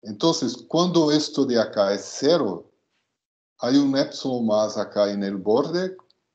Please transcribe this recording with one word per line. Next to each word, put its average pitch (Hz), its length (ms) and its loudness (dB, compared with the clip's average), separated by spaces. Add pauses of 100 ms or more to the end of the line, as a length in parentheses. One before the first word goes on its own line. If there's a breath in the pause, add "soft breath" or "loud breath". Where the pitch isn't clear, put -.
Entonces, 123 640 -2
cuando 165 420 2
esto 147 340 0
de 120 160 0
acá 104 320 0
es 101 120 -4
cero, 135 680 -2 (880)
hay 127 180 0
un 139 200 2
epsilon 131 500 -2
más 107 320 0
acá 101 320 0
en 101 140 -4
el 98 120 -4
borde 147 600 0 (380)